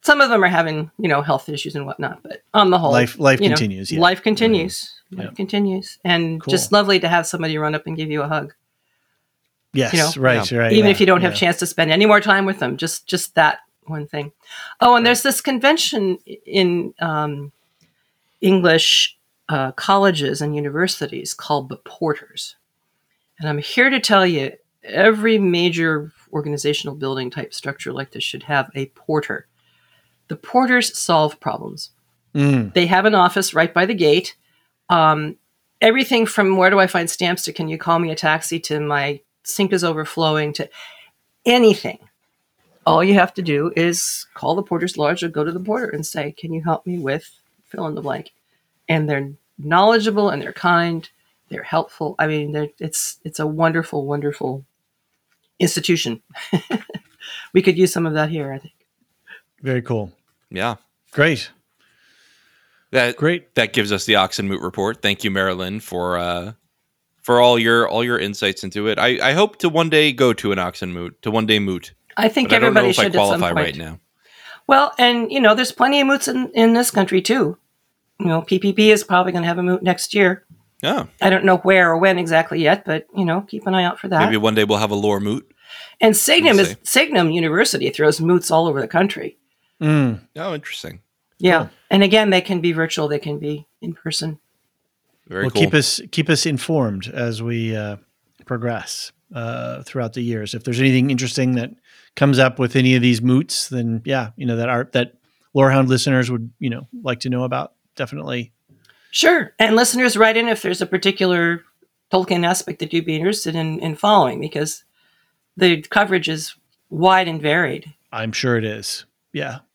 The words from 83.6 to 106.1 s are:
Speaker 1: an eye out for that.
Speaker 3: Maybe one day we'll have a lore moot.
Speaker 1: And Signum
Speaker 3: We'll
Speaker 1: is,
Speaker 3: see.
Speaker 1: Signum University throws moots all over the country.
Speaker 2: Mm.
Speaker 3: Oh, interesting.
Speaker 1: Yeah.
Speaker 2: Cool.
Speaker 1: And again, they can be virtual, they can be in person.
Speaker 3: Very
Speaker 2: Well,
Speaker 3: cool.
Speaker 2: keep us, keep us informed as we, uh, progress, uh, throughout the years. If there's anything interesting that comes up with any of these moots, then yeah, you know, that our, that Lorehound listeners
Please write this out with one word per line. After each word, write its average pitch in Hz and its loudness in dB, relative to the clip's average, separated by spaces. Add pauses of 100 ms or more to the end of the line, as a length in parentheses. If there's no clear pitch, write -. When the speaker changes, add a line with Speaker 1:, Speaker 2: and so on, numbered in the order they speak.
Speaker 1:
an 190 0
eye 180 2
out 175 -4
for 196 -10
that. 170 4
Speaker 3:
Maybe 214 2
one 110 2
day 107 4
we'll 104 2
have 107 0
a 104 -2
lore 101 0
moot. 104 -4 (520)
Speaker 1:
And 220 4
Signum 311 4
Speaker 3:
We'll 190 4
Speaker 1:
is, - -4
Speaker 3:
see. - -12
Speaker 1:
Signum 254 2
University 160 0
throws 151 2
moots 170 2
all 165 2
over 143 -2
the 110 -6
country. - -2 (440)
Speaker 2:
Mm. 143 2 (160)
Speaker 3:
Oh, 170 -8
interesting. 92 -14 (380)
Speaker 1:
Yeah. 175 4
Speaker 2:
Cool. - -14 (200)
Speaker 1:
And 196 6
again, 208 4
they 185 4
can 180 -4
be 170 0
virtual, 160 -2
they 147 -2
can 147 -8
be 151 -8 (140)
in 170 -10
person. 156 -8 (880)
Speaker 3:
Very 92 -4
Speaker 2:
Well, 127 -2
Speaker 3:
cool. 196 2
Speaker 2:
keep 156 0
us, - 0 (100)
keep 156 -4
us 156 0
informed 127 -4
as 117 -6
we, 113 -6
uh, 104 -8 (500)
progress, 117 -8 (220)
uh, 123 -10
throughout 120 -8
the 127 -6
years. 113 -6
If 113 -12
there's 120 -4
anything 131 4
interesting 127 -2
that 120 -4 (460)
comes 139 4
up 131 4
with 123 0
any 127 4
of 123 2
these 120 4
moots, 127 0
then 117 -4
yeah, 127 -4
you 139 -8
know, 117 -2
that 117 -4
our, 120 -2
that 123 -2 (400)
Lorehound 135 4
listeners 127 2